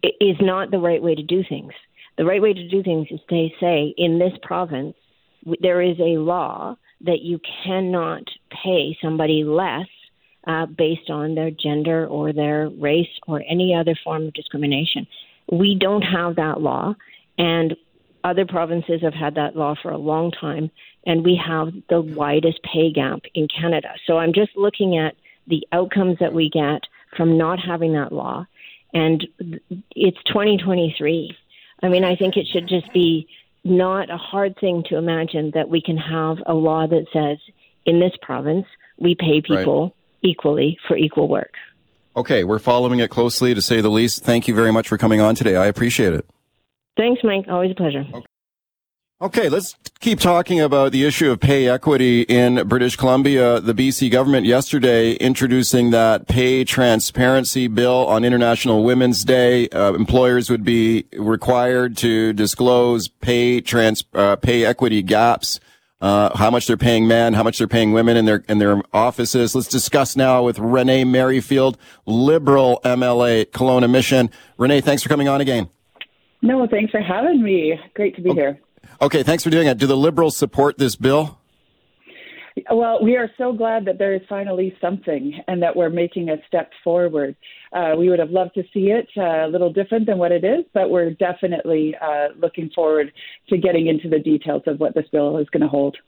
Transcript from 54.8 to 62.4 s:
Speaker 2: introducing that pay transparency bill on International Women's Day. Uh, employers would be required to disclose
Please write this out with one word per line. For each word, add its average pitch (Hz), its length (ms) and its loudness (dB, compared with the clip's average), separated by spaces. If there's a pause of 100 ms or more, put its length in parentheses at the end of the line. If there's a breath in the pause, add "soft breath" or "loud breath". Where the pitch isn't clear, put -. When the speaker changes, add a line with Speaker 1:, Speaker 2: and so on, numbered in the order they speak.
Speaker 2:
introducing 123 760 2
that 113 380 2
pay 127 360 2
transparency 127 1000 0
bill 123 420 2
on 110 180 2
International 117 580 2
Women's 123 400 2
Day. 123 460 4
Uh, 98 240 0
employers 123 560 2
would 113 140 0
be 113 420 2 (100)
required 123 840 0
to 110 360 0
disclose 120 760 2